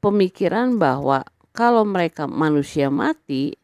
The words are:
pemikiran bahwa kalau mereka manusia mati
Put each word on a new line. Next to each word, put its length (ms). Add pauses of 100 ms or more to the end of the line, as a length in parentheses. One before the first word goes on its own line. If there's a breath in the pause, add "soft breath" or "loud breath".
pemikiran 720
bahwa 480 (320)
kalau 320
mereka 400
manusia 640
mati 720